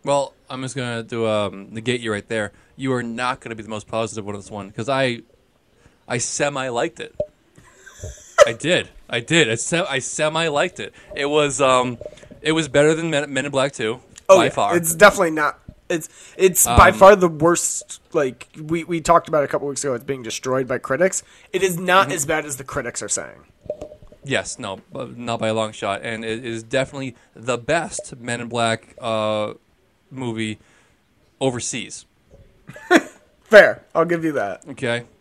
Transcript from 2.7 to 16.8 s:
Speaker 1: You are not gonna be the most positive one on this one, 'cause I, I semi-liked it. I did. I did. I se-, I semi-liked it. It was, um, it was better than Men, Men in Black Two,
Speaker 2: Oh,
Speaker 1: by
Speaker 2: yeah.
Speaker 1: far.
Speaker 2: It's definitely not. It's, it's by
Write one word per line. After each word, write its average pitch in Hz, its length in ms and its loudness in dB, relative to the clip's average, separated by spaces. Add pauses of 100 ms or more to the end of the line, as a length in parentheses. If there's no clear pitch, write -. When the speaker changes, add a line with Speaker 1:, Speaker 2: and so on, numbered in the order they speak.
Speaker 1:
You 135 180 -4
are 123 100 -2
not 123 380 -4
gonna 117 140 -10
be 110 80 -14
the 104 60 -16
most 107 180 -10
positive 110 360 -6
one 101 120 -8
on 101 60 -12
this - 100 -18
one, 101 180 -12
'cause 107 180 -8
I, 131 340 -2 (880)
I 123 120 -4
semi-liked 135 800 -4
it. - 160 -14 (1300)
I 117 60 -2
did. 139 360 -2 (180)
I 120 120 -4
did. 131 320 2
I - 40 2
se-, 170 320 -2
I 135 120 -4
semi-liked 160 800 -2
it. 104 160 -12 (200)
It 143 120 -2
was, 143 340 2
um, 127 380 2 (420)
it 156 120 0
was 160 140 0
better 147 280 4
than 165 160 -4
Men, 143 200 -2
Men 135 140 -2
in 143 60 -6
Black 139 220 0
Two, 117 260 -4 (280)
Speaker 2:
Oh, - 100 10
Speaker 1:
by 113 80 4
Speaker 2:
yeah. 127 40 0
Speaker 1:
far. 104 260 0
Speaker 2:
It's 165 200 -2
definitely 190 360 6
not. 151 280 -2 (300)
It's, 165 200 -4 (280)
it's 185 280 4
by 185 240 8